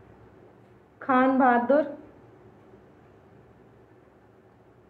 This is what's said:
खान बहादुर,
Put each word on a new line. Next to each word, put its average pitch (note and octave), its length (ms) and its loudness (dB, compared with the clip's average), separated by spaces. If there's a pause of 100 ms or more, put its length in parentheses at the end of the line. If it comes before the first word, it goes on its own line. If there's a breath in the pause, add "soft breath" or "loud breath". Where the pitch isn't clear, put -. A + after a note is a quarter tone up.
(1000)
खान C4 380 0
बहादुर, B3+ 600 0 (3000)